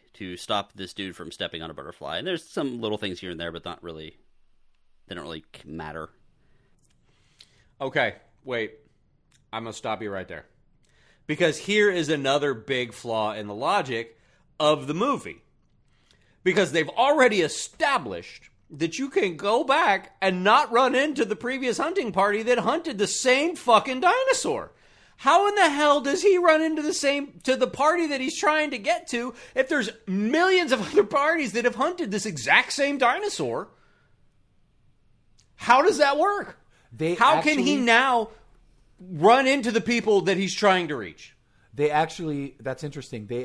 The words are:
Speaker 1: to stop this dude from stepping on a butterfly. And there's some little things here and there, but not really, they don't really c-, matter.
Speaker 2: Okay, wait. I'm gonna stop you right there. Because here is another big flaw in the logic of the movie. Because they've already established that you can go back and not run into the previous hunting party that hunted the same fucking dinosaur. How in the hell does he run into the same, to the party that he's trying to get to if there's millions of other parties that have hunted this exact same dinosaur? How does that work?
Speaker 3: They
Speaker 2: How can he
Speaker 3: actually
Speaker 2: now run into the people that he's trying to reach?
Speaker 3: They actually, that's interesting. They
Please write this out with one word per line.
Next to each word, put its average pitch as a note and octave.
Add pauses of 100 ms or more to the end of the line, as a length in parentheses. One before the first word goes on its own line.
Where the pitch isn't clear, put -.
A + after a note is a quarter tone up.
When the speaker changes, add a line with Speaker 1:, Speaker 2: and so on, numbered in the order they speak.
(160)
Speaker 1:
to F2+
stop G2+
this F#2+
dude F#2+
from E2
stepping E2+
on E2
a -
butterfly. D2
And A#2
there's -
some B2+
little G#2+
things F#2+
here F#2
and E2
there, E2+
but E2
not F2
really, D#2+ (920)
they -
don't E2
really D#2+ (100)
c-, -
matter. D#2+ (1700)
Speaker 2:
Okay, C3 (280)
wait. A#2 (800)
I'm A2+
gonna A2+
stop A2
you G#2
right F#2+
there. E2 (800)
Because D3+
here G#3
is E3+
another C#3+
big A#2+
flaw A2
in G#2
the G#2
logic C3 (400)
of D3+
the D3
movie. G3 (1000)
Because F3+
they've D#3
already B3+
established D#3 (220)
that D#3+
you C#4
can G#3
go A3
back C4+
and F#3
not A#3+
run B3+
into C4+
the G3+
previous B3
hunting D#4+
party G3+
that A#3+
hunted C4
the G3
same C#4+
fucking B3+
dinosaur. F4+ (460)
How F4
in G4+
the F#4
hell D4
does C#4
he F#4
run D#4+
into D#4+
the D#4
same, C#4+
to C4
the B3
party D#4+
that C#4
he's C4
trying D#4
to C4
get C#4
to A#3+ (220)
if C4
there's C4 (180)
millions D4
of A#3 (100)
other -
parties C#4+
that A#3
have A#3
hunted D#4
this G#3
exact D#3
same C#4+
dinosaur? A#3 (1900)
How B3+
does F4
that C#4+
work? G4+ (360)
Speaker 3:
They D#3+
Speaker 2:
How D4+
can D4+
he C#4+
Speaker 3:
actually C4
Speaker 2:
now A#3+ (720)
run F#3
into C4
the A3
people A3
that F3
he's F#3+
trying F#3
to C#3+
reach? F#2+ (380)
Speaker 3:
They D3
actually, D3+
that's C3
interesting. C3+
They A#2